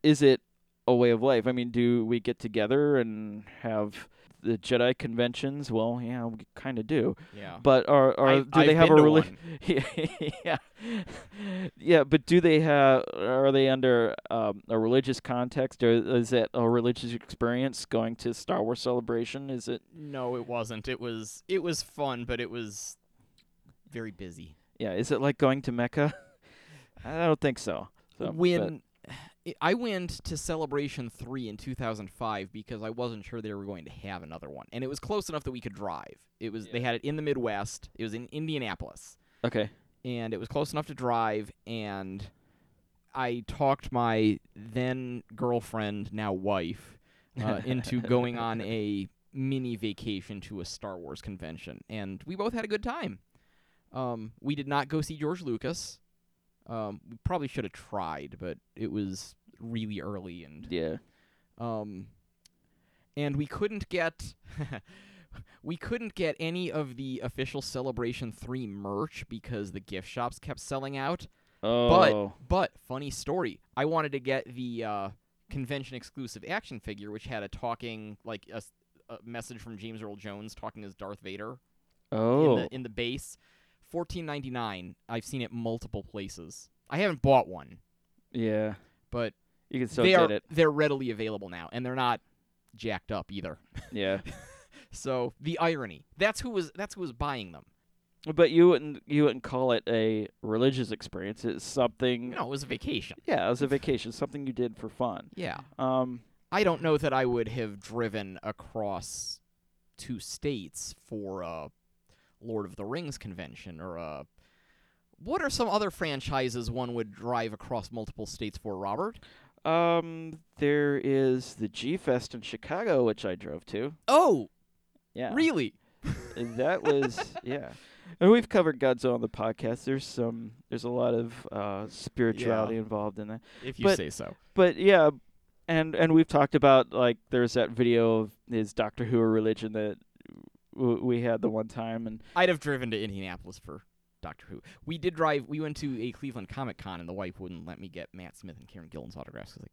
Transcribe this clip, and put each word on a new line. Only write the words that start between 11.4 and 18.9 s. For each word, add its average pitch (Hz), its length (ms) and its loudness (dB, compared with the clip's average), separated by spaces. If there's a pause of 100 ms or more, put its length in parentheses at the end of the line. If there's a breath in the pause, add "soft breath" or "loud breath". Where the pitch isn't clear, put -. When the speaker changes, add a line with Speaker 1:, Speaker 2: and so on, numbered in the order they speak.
Speaker 1:
Yeah, 160 260 8
but 143 220 4
do 170 160 8
they 160 180 8
have, 139 460 6 (100)
are 131 380 4
they 135 160 6
under, 127 460 4 (140)
um, 107 380 -2
a 113 100 0
religious 123 440 4
context, 127 600 -2
or 117 100 8
is 117 420 4
it 117 200 4
a 120 160 4
religious 120 440 2
experience 120 720 -2
going 113 320 0
to 120 160 -2
Star - 300 -2
Wars 117 180 -2
Celebration? 123 680 -2